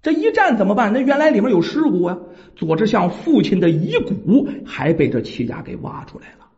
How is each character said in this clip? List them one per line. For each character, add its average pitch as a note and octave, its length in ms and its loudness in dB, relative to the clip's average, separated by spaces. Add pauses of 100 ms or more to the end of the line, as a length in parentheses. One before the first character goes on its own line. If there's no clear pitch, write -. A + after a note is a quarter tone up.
这 D#4+ 120 0
一 G4+ 180 2
占 F#4 240 2
怎 G3+ 100 2
么 G#3 100 2
办？ A3 180 2
那 C4 60 2
原 C#4 200 2
来 D#4 100 4
里 A3+ 120 2
面 B3 100 2
有 E3+ 100 4
尸 D4 200 -2
骨 F3+ 220 0
啊， F3+ 140 -4 (380)
左 D#3+ 220 -2
之 G#3+ 100 2
相 F#3+ 220 2
父 B3 320 2
亲 F3+ 180 0
的 F3 100 4
遗 E3 280 -2
骨 - 500 0 (180)
还 D3+ 280 -2
被 D3 160 2
这 A#2+ 100 -2
齐 A#2 260 -6
家 - 160 -10
给 - 160 -14
挖 - 280 -14
出 - 140 -20
来 - 80 -20 (120)
了 - 80 -20 (100)